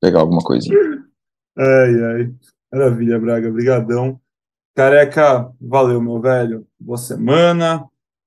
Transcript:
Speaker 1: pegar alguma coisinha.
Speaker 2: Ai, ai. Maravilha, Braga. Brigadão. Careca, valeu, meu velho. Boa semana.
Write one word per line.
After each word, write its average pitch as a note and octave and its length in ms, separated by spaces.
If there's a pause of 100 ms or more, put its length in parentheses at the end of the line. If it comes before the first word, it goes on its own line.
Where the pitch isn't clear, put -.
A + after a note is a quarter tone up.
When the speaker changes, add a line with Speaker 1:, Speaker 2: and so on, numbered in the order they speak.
Speaker 1:
pegar F2 200
alguma E2 220
coisinha. B1 340 (800)
Speaker 2:
Ai, C3 380 (220)
ai. A#2+ 180 (380)
Maravilha, A#2 460
Braga. A2+ 320
Brigadão. A#2+ 720 (540)
Careca, C#3 760 (100)
valeu, B2 400
meu A#2 200
velho. A#2 460 (120)
Boa A#2+ 200
semana. E3 880 (400)